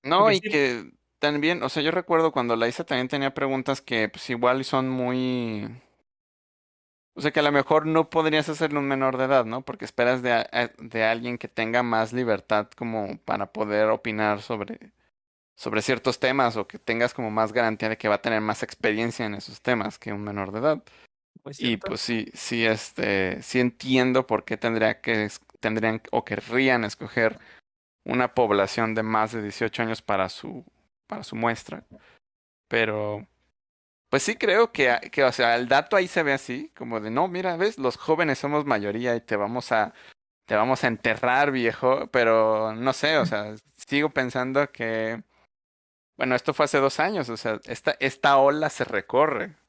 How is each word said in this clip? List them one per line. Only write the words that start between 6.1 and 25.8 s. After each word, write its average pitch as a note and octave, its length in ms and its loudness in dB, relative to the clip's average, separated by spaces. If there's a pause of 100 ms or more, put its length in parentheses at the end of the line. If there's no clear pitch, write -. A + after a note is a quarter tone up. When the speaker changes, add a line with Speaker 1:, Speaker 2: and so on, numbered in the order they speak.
Speaker 1:
o - 40 -12
sea, D3+ 100 0
que D3+ 100 2
a - 20 4
lo D3 100 4
mejor D3+ 340 4
no D#3+ 240 2
podrías D#3 380 2
hacerlo D3 320 -2
un C#3 80 -2
menor C3+ 280 0
de C3 100 0
edad, C3 180 4
¿no? A#2 200 -6
Porque - 200 -12
esperas B2 380 0
de B2 100 2
a-, A2+ 200 2
a-, A#2+ 260 0
de A2+ 260 -2
alguien A#2 340 -2
que A2 100 -12
tenga A#2 340 0
más A2+ 300 0
libertad G#2+ 640 0
como A2+ 480 -6
para G2+ 280 -4
poder G#2+ 380 0
opinar G#2+ 520 -2
sobre, - 500 -10 (640)
sobre G#2+ 260 -2
ciertos B2 380 0
temas B2+ 360 2
o G#2 120 -4
que - 100 -16
tengas A#2 360 -2
como A2+ 160 -4
más G#2+ 220 0
garantía A2+ 380 0
de A2 80 -4
que A2 100 -2
va G2+ 80 4
a - 60 -6
tener A2+ 200 0
más G#2+ 220 -2
experiencia A2+ 640 -2
en G#2 80 -6
esos - 280 -14
temas A2 360 -2
que G#2+ 140 -10
un G2+ 120 -8
menor G2+ 280 -6
de A2 80 -6
edad. D3 240 0 (600)
Speaker 2:
Muy C#3+ 120 -14
Speaker 1:
Y, A#2 220 0
Speaker 2:
cierto. - 100 -8
Speaker 1:
pues, A2+ 140 -4
sí, A2+ 320 -2
sí, A#2 320 -2
este, G2 760 -2
sí - 180 0
entiendo B2+ 680 2
por G#2+ 180 -2
qué A2+ 140 -6
tendría A2 440 0
que G#2+ 240 0
es-, - 140 -10 (200)
tendrían A2 420 -2 (100)